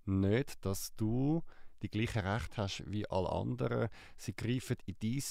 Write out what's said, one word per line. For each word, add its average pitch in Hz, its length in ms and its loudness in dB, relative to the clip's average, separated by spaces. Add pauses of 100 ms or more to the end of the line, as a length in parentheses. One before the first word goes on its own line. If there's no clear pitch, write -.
nicht, 98 580 4
dass - 320 -2
du 131 460 2 (400)
die 101 80 -4
gleichen 107 300 2
Rechte 98 360 0
hast 101 340 0
wie 104 200 -2
alle 92 200 2
anderen. 117 600 0 (260)
Sie - 180 -6
greifen 123 520 0
in 92 120 -6
dein 123 320 0